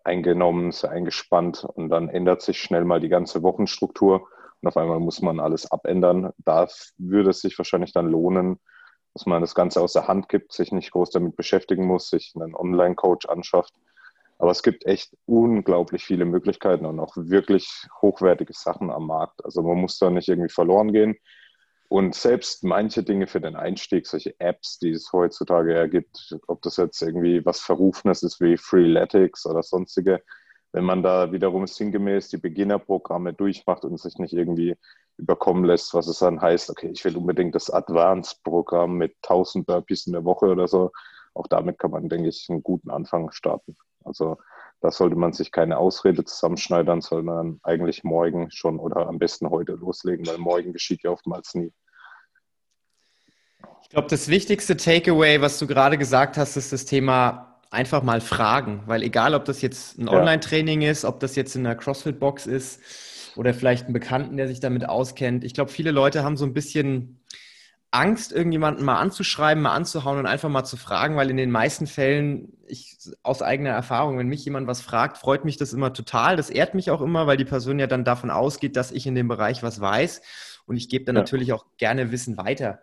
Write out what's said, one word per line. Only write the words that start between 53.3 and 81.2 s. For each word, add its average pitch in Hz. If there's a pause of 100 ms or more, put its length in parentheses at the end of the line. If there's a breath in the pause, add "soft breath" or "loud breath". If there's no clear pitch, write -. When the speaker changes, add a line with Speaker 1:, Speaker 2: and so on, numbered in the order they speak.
Speaker 2:
Ich -
glaub, 147
das 147
wichtigste 196
Takeaway, 156
was 143
du 151
gerade 135
gesagt 139
hast, 143
ist 139
das 131
Thema 131 (100)
einfach 131
mal 117
fragen, 107
weil 113
egal, 117
ob 139
das -
jetzt -
ein 117
Speaker 1:
Ja. 117
Speaker 2:
Online-Training 156
ist, 151
ob -
das 135
jetzt 131
in 127
einer 117
CrossFit-Box 139
ist 131 (560 loud breath)
oder 120
vielleicht 123
einen 123
Bekannten, 127
der 135
sich 127
damit 123
auskennt. 123
Ich 123
glaub, 143
viele 160
Leute 139
haben 147
so 139
ein 135
bisschen 135 (720 loud breath)
Angst, 185
irgendjemanden 156
mal 131
anzuschreiben, 156
mal 127
anzuhauen 139
und 131
einfach 143
mal 135
zu 127
fragen, 123
weil 135
in 131
den 131
meisten 131
Fällen, 143 (140)
ich, - (240)
aus -
eigener 139
Erfahrung, 123
wenn 123
mich 143
jemand 135
was 123
fragt, 120
freut 143
mich 151
das 143
immer 127
total. 127
Das 151
ehrt 170
mich 190
auch 156
immer, 160
weil 139
die 131
Person 135
ja 135
dann 127
davon 123
ausgeht, 135
dass 123
ich -
in 131
dem 123
Bereich 117
was 113
weiß. 107 (460 loud breath)
Und 120
ich 120
gebe 127
dann 127
Speaker 1:
Ja. 107